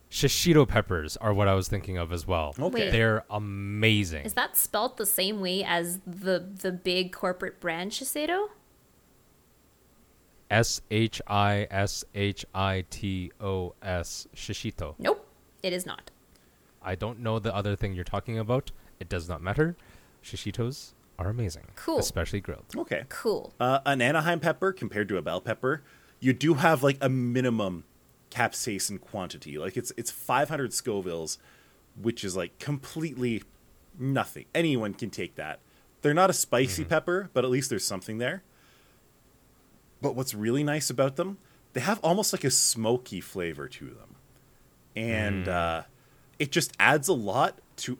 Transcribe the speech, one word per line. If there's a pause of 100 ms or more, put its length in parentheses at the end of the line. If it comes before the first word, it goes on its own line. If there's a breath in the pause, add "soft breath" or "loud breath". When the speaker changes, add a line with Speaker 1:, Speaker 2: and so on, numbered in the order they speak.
(100)
Speaker 1:
Shishito
peppers
are
what
I
was
thinking
of
as
well.
Speaker 2:
Okay.
Speaker 3:
Wait.
Speaker 1:
They're
amazing.
Speaker 3:
Is
that
spelt
the
same
way
as
the,
the
big
corporate
brand
Shiseido? (2000)
Speaker 1:
S (100)
H
I
S (100)
H (100)
I
T (100)
O
S,
Shishito.
Speaker 3:
Nope, (360)
it
is
not. (720 soft breath)
Speaker 1:
I
don't
know
the
other
thing
you're
talking
about. (260 soft breath)
It
does
not
matter. (480 soft breath)
Shishitos (260)
are
amazing.
Speaker 3:
Cool.
Speaker 1:
Especially
grilled. (120)
Speaker 2:
Okay.
Speaker 3:
Cool.
Speaker 2:
Uh,
an
Anaheim
pepper
compared
to
a
bell
pepper, (360 soft breath)
you
do
have,
like,
a
minimum (460)
capsaicin
quantity.
Like,
it's,
it's
five
hundred
Scovilles, (640 soft breath)
which
is,
like,
completely (560)
nothing.
Anyone
can
take
that. (420 soft breath)
They're
not
a
spicy
Speaker 1:
Mm-hmm.
Speaker 2:
pepper,
but
at
least
there's
something
there. (1600 soft breath)
But
what's
really
nice
about
them, (380 soft breath)
they
have
almost,
like,
a
smoky
flavor
to
them. (800 soft breath)
And,
Speaker 1:
Mm.
Speaker 2:
uh, (560 soft breath)
it
just
adds
a
lot (160)
to